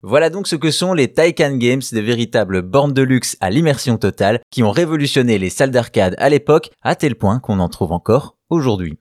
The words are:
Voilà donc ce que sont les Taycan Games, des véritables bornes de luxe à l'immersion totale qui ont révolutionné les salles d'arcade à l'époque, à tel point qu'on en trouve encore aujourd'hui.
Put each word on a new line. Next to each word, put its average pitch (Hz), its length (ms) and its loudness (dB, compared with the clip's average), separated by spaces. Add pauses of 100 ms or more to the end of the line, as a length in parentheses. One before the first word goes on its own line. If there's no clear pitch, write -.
Voilà 151 300 2
donc 196 160 -8
ce - 80 -4
que 156 160 -2
sont 180 220 -2
les 143 200 0
Taycan 156 440 2
Games, 123 340 0
des 113 100 -2
véritables 104 600 -2
bornes 139 300 0
de 135 100 2
luxe 131 380 0
à 92 100 0
l'immersion 135 460 0
totale 101 440 0 (100)
qui 120 120 0
ont 104 80 2
révolutionné 143 680 0
les 92 140 -2
salles 135 200 0
d'arcade 110 460 0
à 135 100 0
l'époque, 147 440 2 (100)
à 135 140 -2
tel 139 200 -2
point 107 240 0
qu'on 104 200 -4
en 87 100 0
trouve 82 220 -4
encore 107 440 -2 (140)
aujourd'hui. 104 520 -2